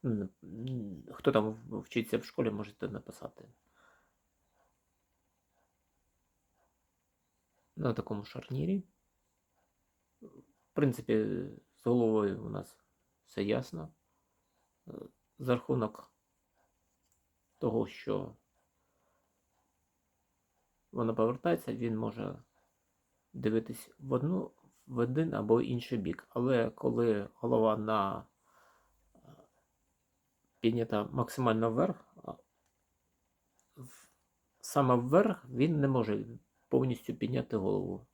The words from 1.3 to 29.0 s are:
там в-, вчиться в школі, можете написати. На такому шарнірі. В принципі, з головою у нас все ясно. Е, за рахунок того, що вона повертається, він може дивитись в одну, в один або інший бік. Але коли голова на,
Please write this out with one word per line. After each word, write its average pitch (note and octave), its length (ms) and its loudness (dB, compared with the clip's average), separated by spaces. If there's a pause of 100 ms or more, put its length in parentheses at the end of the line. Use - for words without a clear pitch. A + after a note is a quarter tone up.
там A2 200 2
в-, A2 280 -10
вчиться A2+ 380 -4
в A2 60 -4
школі, A#2 280 -2
можете G#2 380 -8
написати. - 600 -14 (4000)
На C3 180 0
такому G#2 320 -4
шарнірі. D#3 580 -4 (1400)
В - 520 -20
принципі, A#2+ 520 2 (500)
з - 100 -18
головою A2 600 2
у G#2+ 40 -8
нас G2 280 -8 (480)
все - 180 -6
ясно. G#2 500 -4 (960)
Е, - 40 -16 (480)
за B2+ 140 0
рахунок A#2+ 580 -2 (1500)
того, A2+ 300 0
що G2+ 480 -6 (2500)
вона A2+ 220 0
повертається, B2+ 640 0
він A#2 220 -2
може A2 420 -6 (960)
дивитись A2+ 680 -2
в C3+ 140 -4
одну, E3 380 0 (360)
в B2 100 -6
один C3 360 2
або A2+ 280 4
інший A#2+ 360 -2
бік. F2+ 320 -4
Але A#2+ 400 2
коли A2+ 680 2
голова A2 420 4
на, G#2+ 480 -2 (880)